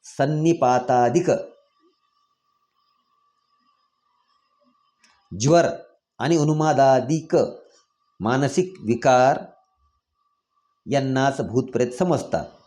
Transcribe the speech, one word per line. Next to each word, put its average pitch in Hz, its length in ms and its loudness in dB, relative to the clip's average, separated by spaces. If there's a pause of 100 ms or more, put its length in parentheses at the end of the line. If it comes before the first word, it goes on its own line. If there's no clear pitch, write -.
सन्निपातादिक 156 1300 0 (4000)
ज्वर 156 260 4 (520)
आणि 160 180 0
उन्मादादिक 151 1000 2 (840)
मानसिक 135 600 -2
विकार 127 580 2 (1500)
यांनाच 135 500 -2
भूतप्रेत 120 500 -4
समजतात. 165 540 -4 (220)